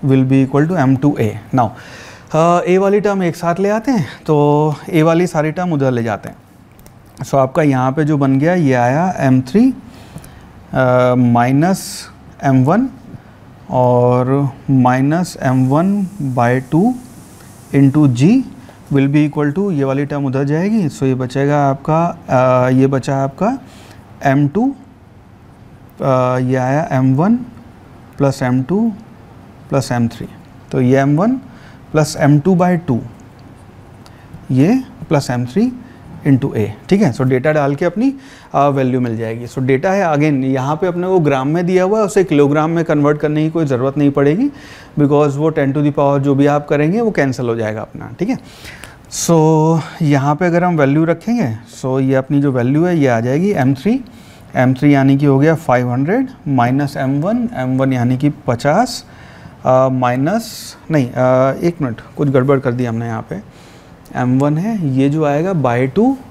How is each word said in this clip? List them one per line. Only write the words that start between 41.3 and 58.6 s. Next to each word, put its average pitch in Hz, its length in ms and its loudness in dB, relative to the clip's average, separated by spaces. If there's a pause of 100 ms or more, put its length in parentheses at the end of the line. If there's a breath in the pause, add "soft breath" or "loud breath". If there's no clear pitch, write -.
में 170 180 0
दिया 180 180 2
हुआ 208 140 0
है, 214 60 2
उसे 190 200 0
किलोग्राम 143 460 2
में 165 140 0
कन्वर्ट 147 340 2
करने 151 260 -2
की 156 60 -2
कोई 165 140 -2
ज़रूरत 135 340 -2
नहीं 143 120 4
पड़ेगी, 151 400 0 (500 loud breath)
because 143 360 2
वो 156 140 0
ten 147 180 -2
to 139 100 -2
the 147 140 0
power 139 260 0
जो 139 160 0
भी 139 120 2
आप 147 220 0
करेंगे, 160 320 0
वो 226 100 0
कैंसिल 135 360 -2
हो 113 100 -2
जाएगा 107 240 -4
अपना, 110 380 -14
ठीक 214 100 -4
है। 254 100 -4 (720 loud breath)
So - 240 0 (680 loud breath)
यहाँ 143 320 2
पे 180 120 -2
अगर 170 180 2
हम 175 120 0
वैल्यू 147 280 2
रखेंगे, 165 520 -2 (260)
so 131 180 -2
ये 135 140 0
अपनी 135 260 0
जो 143 120 0
वैल्यू 131 320 0
है, 180 140 0
ये 139 80 2
आ 117 140 2
जाएगी 143 300 0
एम 139 240 0
थ्री। 233 300 -2 (520 loud breath)
एम 131 180 2
थ्री 143 200 2
यानी 135 220 4
कि 143 100 0
हो 135 120 4
गया 156 160 4
फ़ाइव 123 380 0
हंड्रेड 180 360 -2 (200)
माइनस 131 480 0
एम 143 240 -2
वन, 220 340 -2
एम 131 240 -4
वन 135 140 0
यानी 127 240 0
कि 143 140 0 (160)
पचास, 147 580 -2 (600 loud breath)